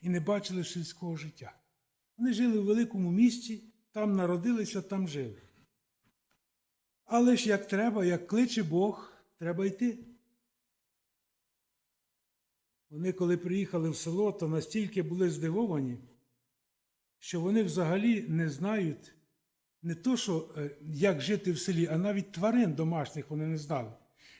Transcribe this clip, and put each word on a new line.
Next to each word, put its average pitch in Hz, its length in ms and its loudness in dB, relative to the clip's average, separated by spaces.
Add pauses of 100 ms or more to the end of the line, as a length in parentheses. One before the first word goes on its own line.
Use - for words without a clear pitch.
і 175 60 -4
не 180 120 0
бачили 185 440 -2
сільського 170 520 -8
життя. 151 400 -14 (600)
Вони 240 160 0
жили 226 260 4
в 202 60 2
великому 208 460 2
місті, 220 640 2 (200)
там 208 240 0
народилися, 185 680 0
там 196 260 -2
жили. 135 340 -6 (1600)
Але 240 320 6
ж - 120 0
як 202 200 2
треба, 208 360 2
як 175 220 0
кличе 233 360 2
Бог, 180 500 0 (260)
треба 175 280 -2
йти. 214 320 -2 (3000)
Вони, 165 220 -4
коли 180 240 2
приїхали 175 540 -2
в 147 60 -4
село, 190 360 -2
то 175 160 -4
настільки 180 540 -2
були 175 280 0
здивовані, 156 680 -2 (1200)
що - 220 -6
вони 202 220 2
взагалі 190 680 2
не 160 220 0
знають 170 640 -4 (680)
не 165 120 -4
то, 240 220 0
що, 170 400 -2
е, 147 140 -4 (100)
як 156 400 0
жити 185 320 0
в 160 60 0
селі, 165 280 0
а 160 120 0
навіть 196 340 -2
тварин 214 400 2
домашніх 160 580 -4
вони 151 160 -4
не 160 120 -2
знали. 143 340 -4 (480)